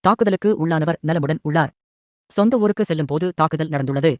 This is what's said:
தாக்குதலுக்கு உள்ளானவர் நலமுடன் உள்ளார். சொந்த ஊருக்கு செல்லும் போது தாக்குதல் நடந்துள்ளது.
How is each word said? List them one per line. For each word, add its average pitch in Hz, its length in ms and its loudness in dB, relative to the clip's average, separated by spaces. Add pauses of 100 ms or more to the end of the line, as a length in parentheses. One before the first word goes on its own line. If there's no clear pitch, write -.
தாக்குதலுக்கு 202 460 2 (120)
உள்ளானவர் 160 460 0
நலமுடன் 156 400 -2
உள்ளார். 156 240 0 (600)
சொந்த 220 220 2 (100)
ஊருக்கு 208 260 0
செல்லும் 156 220 -2
போது 160 140 -2 (140)
தாக்குதல் 156 340 0
நடந்துள்ளது. 139 460 0